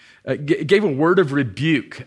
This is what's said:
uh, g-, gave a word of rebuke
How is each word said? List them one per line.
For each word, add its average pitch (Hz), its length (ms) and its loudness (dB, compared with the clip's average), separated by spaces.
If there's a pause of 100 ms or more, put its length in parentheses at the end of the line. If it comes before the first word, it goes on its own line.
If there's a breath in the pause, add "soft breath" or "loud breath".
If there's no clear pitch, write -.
(260 loud breath)
uh, 131 100 -2
g-, 147 280 -2
gave 196 200 2
a 202 40 2
word 160 300 2
of 151 140 2
rebuke 135 760 -2